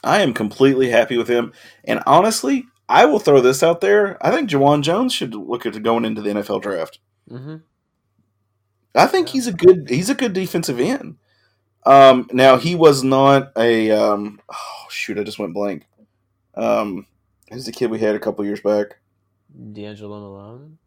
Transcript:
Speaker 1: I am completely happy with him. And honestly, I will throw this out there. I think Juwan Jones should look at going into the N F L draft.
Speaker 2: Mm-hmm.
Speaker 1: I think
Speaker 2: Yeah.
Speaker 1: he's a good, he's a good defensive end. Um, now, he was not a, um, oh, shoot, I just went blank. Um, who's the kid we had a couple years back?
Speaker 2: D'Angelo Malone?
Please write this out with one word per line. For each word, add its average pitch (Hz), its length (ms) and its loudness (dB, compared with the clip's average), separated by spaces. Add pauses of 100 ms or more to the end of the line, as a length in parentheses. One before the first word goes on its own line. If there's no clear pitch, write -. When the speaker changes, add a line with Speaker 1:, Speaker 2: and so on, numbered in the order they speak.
Speaker 1:
I 170 180 0
am 135 120 0
completely 131 560 0
happy 117 280 2
with 113 100 -4
him. 120 260 -2 (300)
And 113 220 -4
honestly, 226 600 0 (220)
I 165 180 6
will 285 140 2
throw 139 220 4
this 131 220 2
out 170 180 0
there. 202 440 0
I 175 60 2
think 269 180 -2
Juwan 143 320 2
Jones 208 320 -2
should 113 200 -10
look 107 320 -10
at 107 180 -8
going 113 220 0
into 110 160 -6
the 104 80 -6
N 104 80 -4
F 101 120 -8
L 98 100 -4
draft. 92 400 -10 (300)
Speaker 2:
Mm-hmm. 139 280 -18 (1400)
Speaker 1:
I 220 120 4
think 359 200 -2
Speaker 2:
Yeah. - 60 -14
Speaker 1:
he's 254 140 -4
a 208 60 -6
good, 170 360 4
he's 175 200 -2
a 269 60 0
good 233 180 -4
defensive 175 460 -6
end. 202 380 -6 (680)
Um, 135 480 6
now, 131 240 6
he 165 180 -4
was 147 280 4
not 135 540 2
a, 113 340 2
um, 104 500 -2 (100)
oh, - 380 -16
shoot, - 280 -10
I 104 60 -6
just 104 160 -12
went 87 140 -8
blank. 98 340 -8 (680)
Um, 107 500 -4 (460)
who's 127 140 -16
the 117 60 -12
kid 117 200 -6
we 110 80 -8
had 107 160 0
a 104 40 -8
couple 104 240 -8
years 101 160 -8
back? 104 380 -4 (760)
Speaker 2:
D'Angelo 104 460 -16
Malone? 107 680 -20